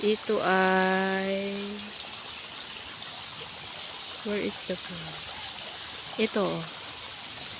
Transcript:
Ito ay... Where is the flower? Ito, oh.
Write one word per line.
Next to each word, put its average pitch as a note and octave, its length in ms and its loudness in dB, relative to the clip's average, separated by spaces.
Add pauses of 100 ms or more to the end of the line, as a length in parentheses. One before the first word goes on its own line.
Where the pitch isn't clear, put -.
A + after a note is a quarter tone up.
Ito G#3+ 400 4
ay... F#3+ 1120 6 (2750)
Where G#3 160 2
is G3+ 240 2
the F#3 80 0
flower? E3 440 -4 (1000)
Ito, A3 280 4
oh. E3 180 0 (960)